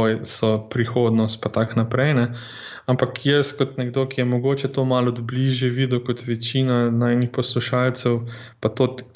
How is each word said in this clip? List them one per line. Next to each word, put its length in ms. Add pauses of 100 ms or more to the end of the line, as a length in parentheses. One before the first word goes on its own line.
(240)
so 300 (160)
prihodnost 720
pa 60
tako 340
naprej, 320
ne. 140 (580)
Ampak 380
jaz 320
kot 200
nekdo, 320
ki 120
je 40
mogoče 440
to 160
malo 240
od 120
bližje 500
videl 340
kot 220
večina 640
najnih 420
poslušalcev, 840 (420)
pa 80
to 180
t-, 180 (120)